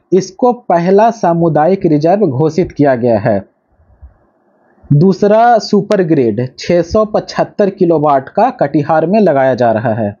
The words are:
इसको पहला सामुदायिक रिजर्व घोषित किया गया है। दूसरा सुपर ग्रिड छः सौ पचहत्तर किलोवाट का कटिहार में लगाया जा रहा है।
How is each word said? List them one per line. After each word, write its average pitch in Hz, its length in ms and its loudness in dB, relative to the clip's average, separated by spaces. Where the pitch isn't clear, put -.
इसको 190 400 0
पहला 196 580 0
सामुदायिक 170 760 0
रिजर्व 165 400 0
घोषित 156 460 -2
किया 143 220 2
गया 117 240 0
है। 101 260 -2
दूसरा 208 680 2
सुपर 202 440 -2
ग्रिड 127 460 0
छः 175 240 -2
सौ 214 220 -2
पचहत्तर 196 680 -4
किलोवाट 151 580 0
का 233 220 0
कटिहार 156 560 -2
में 208 140 0
लगाया 135 340 2
जा 117 180 0
रहा 110 220 -2
है। 104 260 -6